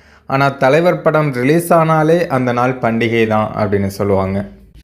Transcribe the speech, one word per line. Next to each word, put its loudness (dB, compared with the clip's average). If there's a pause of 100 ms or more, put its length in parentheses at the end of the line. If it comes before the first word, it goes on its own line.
(260)
ஆனா, 0
தலைவர் 0
படம் 0
ரிலீஸ் 0
ஆனாலே 2
அந்த -2
நாள் -2
பண்டிகை 0
தான் -2
அப்படின்னு -2
சொல்லுவாங்க. -2 (380)